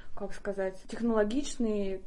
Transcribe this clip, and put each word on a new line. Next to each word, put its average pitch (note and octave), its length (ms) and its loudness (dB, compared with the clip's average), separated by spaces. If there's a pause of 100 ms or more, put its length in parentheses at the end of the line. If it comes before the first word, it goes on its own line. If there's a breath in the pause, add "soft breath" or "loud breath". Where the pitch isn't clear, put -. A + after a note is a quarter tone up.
(160 loud breath)
как G3 180 -2
сказать, F#3+ 560 -2
технологичный G#3+ 1160 2